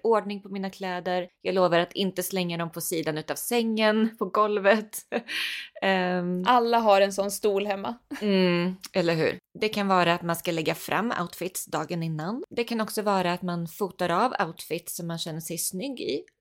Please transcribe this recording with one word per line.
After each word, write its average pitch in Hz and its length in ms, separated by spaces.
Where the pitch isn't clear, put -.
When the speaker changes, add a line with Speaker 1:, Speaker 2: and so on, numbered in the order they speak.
Speaker 1:
ordning 208 380
på 202 80
mina 196 200
kläder. 180 580
Jag 185 140
lovar 175 240
att 180 140
inte 185 300
slänga 175 340
dem 165 140
på 170 100
sidan 156 360
utav 156 180
sängen, 220 840
på 208 80
golvet. 208 720
<laughs> - 720
Ehm. 180 680
Speaker 2:
Alla 233 320
har 208 220
en 196 120
sån 196 180
stol 202 340
hemma. 208 320
Speaker 1:
Mm, 185 540
eller 170 220
hur? 160 240
Det 214 100
kan 208 180
vara 175 260
att 175 80
man 170 140
ska 175 160
lägga 165 240
fram 208 460
outfits - 440
dagen 165 380
innan. 165 460
Det 240 140
kan 233 180
också 214 200
vara 190 320
att 180 80
man 175 260
fotar 175 420
av 196 380
outfits - 480
som 170 120
man 165 100
känner 165 240
sig 165 160
snygg 233 440
i - 220